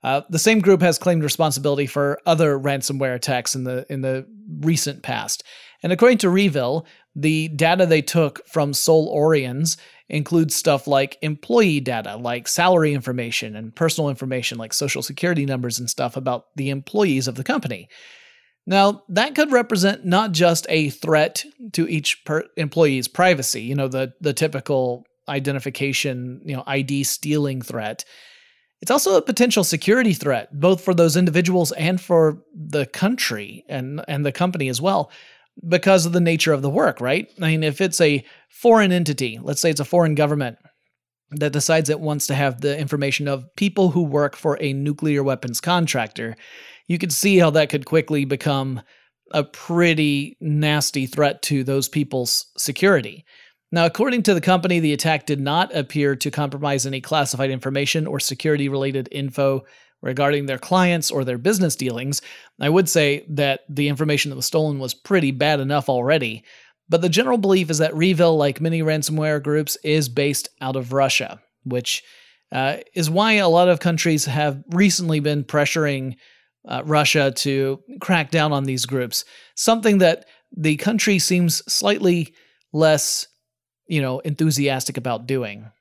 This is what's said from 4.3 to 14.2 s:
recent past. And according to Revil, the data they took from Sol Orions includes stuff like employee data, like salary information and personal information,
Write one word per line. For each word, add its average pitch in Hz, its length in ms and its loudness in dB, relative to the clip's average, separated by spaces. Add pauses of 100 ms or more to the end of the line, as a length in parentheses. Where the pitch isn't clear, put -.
recent 151 420 -2
past. 113 400 -6 (400)
And 170 100 -2
according 233 260 6
to 196 100 0
Revil, 160 560 0 (320)
the 156 320 0
data 165 380 4
they 160 160 4
took 156 440 -2
from 143 280 -2
Sol 160 400 2
Orions 147 640 0 (300)
includes 160 460 0
stuff 143 320 0
like 139 360 0
employee 160 580 0
data, 113 360 -6
like 120 320 -6
salary 170 440 2
information 120 600 -6
and 110 200 -14
personal 160 360 0
information, 127 480 -6